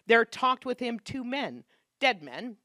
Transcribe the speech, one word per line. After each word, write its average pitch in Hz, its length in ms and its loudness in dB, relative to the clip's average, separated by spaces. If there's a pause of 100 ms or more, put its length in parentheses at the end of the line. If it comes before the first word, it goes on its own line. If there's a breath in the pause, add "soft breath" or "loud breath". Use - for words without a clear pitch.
there 226 180 6
talked 254 400 0
with 240 140 -4
him 233 200 -4
two 262 240 -10
men, 240 400 -6 (360 soft breath)
dead 240 220 2
men, 165 440 -10